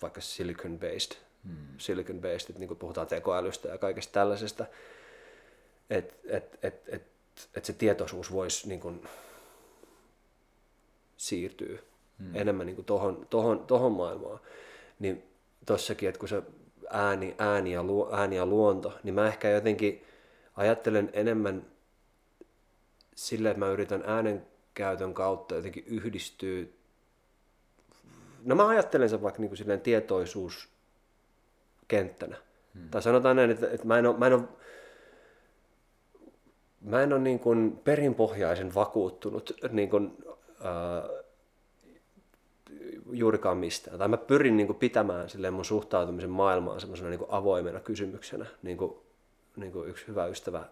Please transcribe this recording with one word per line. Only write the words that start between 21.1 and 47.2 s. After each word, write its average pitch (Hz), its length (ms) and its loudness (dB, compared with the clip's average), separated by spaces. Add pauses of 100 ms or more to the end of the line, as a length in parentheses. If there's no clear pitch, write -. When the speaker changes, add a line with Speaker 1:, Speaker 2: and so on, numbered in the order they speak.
Speaker 1:
enemmän 104 540 0 (1500)
sille, 107 360 -2
että 98 80 0
mä 98 100 2
yritän 98 380 0
äänen 107 400 0 (280)
käytön 95 400 -4
kautta 95 400 -2
jotenkin 87 320 -8
yhdistyä. 95 800 -6 (1800)
No, 127 100 4
mä 202 140 8
ajattelen 147 400 4
sen 107 140 0
vaikka, 101 180 -4
niinku, 101 160 -4
silleen 101 240 -2
tietoisuuskenttänä. - 2500 -4 (380)
Speaker 2:
Hmm. 85 160 -16
Speaker 1:
Tai 104 120 -2
sanotaan 127 340 6
näin, 123 140 6
että, 110 200 0
että 113 160 -6
mä 113 120 6
en 120 80 6
oo, 120 60 6
mä 123 140 2
en 127 60 8
oo, 123 80 8 (2500)
mä 107 220 2
en 143 100 4
oo, 135 60 4
niin 131 200 2
kun, 113 460 4
perinpohjaisen 107 880 2
vakuuttunut, 101 800 0 (180)
niin 104 200 0
kun, 101 260 2 (460)
ää, 87 400 -4 (2000)
juurikaan 104 440 4
mistään. 87 420 -6
Tai 98 100 2
mä 113 80 4
pyrin, 135 400 6
niin 104 100 4
kun, 104 100 -2
pitämään 104 520 0
silleen 92 260 -4
mun 92 100 -6
suhtautumisen 90 640 0
maailmaan 92 500 2
semmosena, 90 300 -8
niin 85 80 -4
kun, - 120 -8